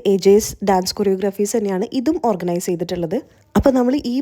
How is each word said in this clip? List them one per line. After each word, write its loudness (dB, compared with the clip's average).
എജേസ് 4
ഡാൻസ് 0
കൊറിയോഗ്രാഫീസ് -2
തന്നെയാണ് -2
ഇതും 0
ഓർഗനൈസ് -4
ചെയ്തിട്ടുള്ളത്. -4
അപ്പൊ 4
നമ്മൾ 2
ഈ -4